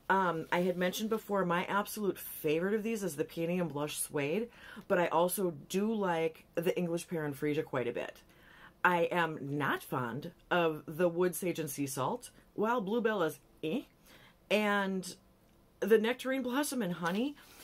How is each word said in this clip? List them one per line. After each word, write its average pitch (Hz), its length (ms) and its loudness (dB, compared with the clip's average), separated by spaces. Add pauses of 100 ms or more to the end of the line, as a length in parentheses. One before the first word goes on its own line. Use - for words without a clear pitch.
Um, 175 440 2
I 175 80 2
had 180 180 2
mentioned 180 320 0
before, 202 360 0
my 175 200 2
absolute 202 540 -2
favorite 170 560 0
of 214 80 0
these 220 200 -2
is 160 120 -4
the 156 100 -2
Peony 170 340 -2
and 160 140 -2
Blush 147 260 -4
Suede, 151 500 -2 (380)
but 190 120 4
I 170 80 4
also 175 480 2 (120)
do 208 240 0
like 170 640 0
the 170 240 2
English 170 300 -2
Pear 160 180 -2
and 143 100 -4
Freesia 151 300 0
quite 123 220 -2
a 120 40 -2
bit. - 300 -6 (640)
I 180 260 4
am 156 460 0
not 262 260 0
fond 127 480 -4 (200)
of 165 340 2
the 170 240 2
Wood 175 260 0
Sage 170 240 -2
and 156 100 -2
Sea 143 180 -4
Salt, 139 420 -4 (240)
while 233 280 0
Bluebell 214 420 0
is 156 160 0 (240)
eh, 180 180 -2 (680)
and 196 640 0 (640)
the 208 160 6
Nectarine 254 460 0
Blossom 254 380 -2
and 175 120 0
Honey, 190 420 -2 (280)